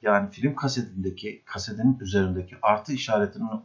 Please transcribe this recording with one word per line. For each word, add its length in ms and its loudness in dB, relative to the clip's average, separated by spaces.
yani 280 2
film 240 -2
kasetindeki, 920 -4
kasetinin 560 0
üzerindeki 640 0
artı 300 2
işaretini 520 0